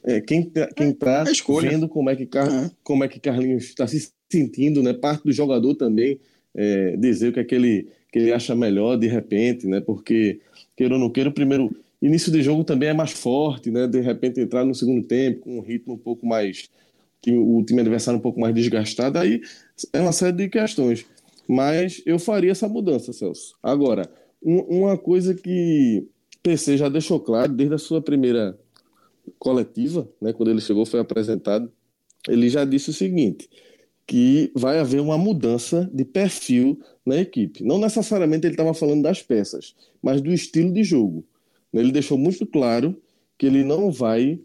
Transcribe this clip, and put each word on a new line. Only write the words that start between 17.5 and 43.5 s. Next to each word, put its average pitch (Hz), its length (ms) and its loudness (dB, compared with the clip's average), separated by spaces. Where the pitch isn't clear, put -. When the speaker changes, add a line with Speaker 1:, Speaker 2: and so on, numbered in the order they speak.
Speaker 1:
time 120 180 2
adversário 113 380 0
um 117 40 -6
pouco 120 160 -4
mais 113 160 0
desgastado, 117 640 0
aí 180 220 0
é 151 120 0
uma 170 100 2
série 180 240 0
de 196 140 -4
questões. 135 560 0
Mas 156 560 0
eu 165 140 0
faria 190 320 0
essa 196 180 -2
mudança, 180 420 -2
Celso. - 520 -10
Agora, 120 440 0
um, 175 380 0
uma 196 160 2
coisa 180 360 0
que 165 720 0
P 170 140 2
C 143 200 0
já 143 120 2
deixou 156 300 0
claro 123 340 0
desde 139 220 0
a 151 40 -2
sua 160 240 -4
primeira 123 560 0
coletiva, 127 680 -2
né, 110 120 -4
quando 113 180 0
ele 110 100 2
chegou, 107 240 0
foi 117 160 -2
apresentado, 110 720 -2
ele 120 200 2
já 143 160 0
disse 139 260 -2
o - 20 -6
seguinte, 165 560 -2
que 127 480 2
vai 135 240 0
haver 139 220 0
uma 156 160 0
mudança 170 760 0
de 135 120 -2
perfil 147 760 0
na 131 120 2
equipe. 113 460 -4
Não 151 140 2
necessariamente 185 680 0
ele 160 100 -2
tava 160 180 0
falando 147 280 0
das 170 200 0
peças, - 520 -4
mas 135 180 0
do 143 100 -4
estilo 170 420 0
de 208 120 2
jogo. 107 400 0
Ele 120 180 2
deixou 143 260 0
muito 165 300 0
claro 127 500 0
que 139 80 0
ele 135 180 4